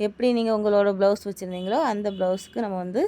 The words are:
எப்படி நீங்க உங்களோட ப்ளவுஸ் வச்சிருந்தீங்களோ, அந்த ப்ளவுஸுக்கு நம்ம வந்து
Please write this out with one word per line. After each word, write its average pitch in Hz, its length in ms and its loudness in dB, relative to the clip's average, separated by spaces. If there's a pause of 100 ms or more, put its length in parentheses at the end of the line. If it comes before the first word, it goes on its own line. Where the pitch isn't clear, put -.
எப்படி 214 320 0
நீங்க 226 200 0
உங்களோட 208 400 4
ப்ளவுஸ் 196 340 2
வச்சிருந்தீங்களோ, 185 560 -4
அந்த 208 280 -2
ப்ளவுஸுக்கு 185 500 -4
நம்ம 202 160 -4
வந்து 180 320 -2